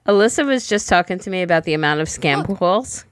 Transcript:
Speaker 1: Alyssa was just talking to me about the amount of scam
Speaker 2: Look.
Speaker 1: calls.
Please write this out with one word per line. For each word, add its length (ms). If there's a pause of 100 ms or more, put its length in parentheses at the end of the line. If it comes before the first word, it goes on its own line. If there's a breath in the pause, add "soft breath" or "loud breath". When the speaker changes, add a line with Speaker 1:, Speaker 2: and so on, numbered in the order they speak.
Speaker 1:
Alyssa 400
was 220
just 200
talking 320
to 100
me 120
about 240
the 80
amount 260
of 80
scam 400
Speaker 2:
Look. 120
Speaker 1:
calls. 520